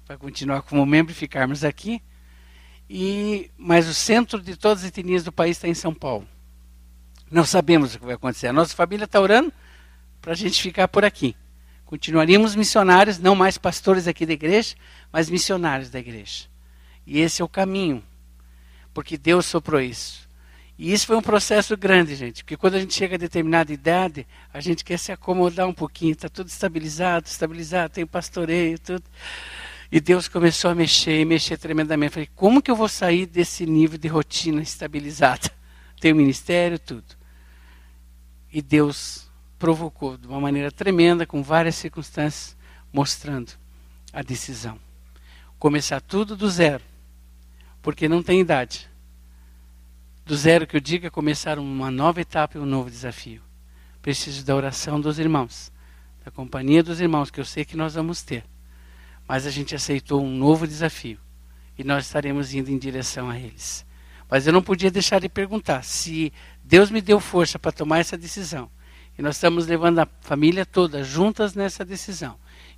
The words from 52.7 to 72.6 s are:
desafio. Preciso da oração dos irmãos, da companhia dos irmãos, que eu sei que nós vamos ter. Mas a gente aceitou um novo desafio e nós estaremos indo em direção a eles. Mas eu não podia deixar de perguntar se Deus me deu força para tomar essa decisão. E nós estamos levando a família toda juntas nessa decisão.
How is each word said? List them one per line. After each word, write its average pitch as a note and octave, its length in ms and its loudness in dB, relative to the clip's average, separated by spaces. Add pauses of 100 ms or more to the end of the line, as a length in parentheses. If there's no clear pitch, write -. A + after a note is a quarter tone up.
desafio. A#2+ 500 -14 (640)
Preciso C#3 420 -6
da C#3 120 2
oração C#3 440 -4
dos D3+ 200 -4
irmãos, D#3 520 -2 (520)
da - 80 -20
companhia C3 500 2
dos E3 180 -4
irmãos, D#3 300 0
que - 100 -12
eu C3+ 40 -6
sei D3+ 200 -8
que E3 120 -14
nós D#3+ 180 -6
vamos D#3+ 280 -6
ter. A#2 220 -10 (800)
Mas C3 200 -4
a D3 40 -6
gente C#3 240 -8
aceitou C#3 500 -2
um C3 120 -6
novo D#3 300 4
desafio D3+ 520 -6 (600)
e C3+ 60 -10
nós C#3 220 -2
estaremos C#3+ 460 -4
indo C3+ 180 -6
em C3+ 80 -2
direção B2+ 520 -8
a A#2+ 80 -8
eles. - 480 -14 (420)
Mas C3+ 180 2
eu D#3 60 4
não F#3 100 6
podia F#3+ 280 0
deixar F#3 300 2
de F#3 80 -6
perguntar F#3+ 560 -4
se D#3+ 480 -6 (320)
Deus F3+ 260 8
me A3 100 -2
deu G3+ 200 4
força F3 360 0
para D#3 140 -4
tomar D#3 300 0
essa F3 180 -4
decisão. E3 500 -12 (480)
E C#3 60 -10
nós C#3+ 140 -4
estamos E3+ 320 2
levando E3+ 320 2
a D3+ 80 2 (120)
família D#3+ 460 0
toda D3 380 -2
juntas F#3 500 0
nessa G3 300 -6
decisão. F3 520 -12 (420)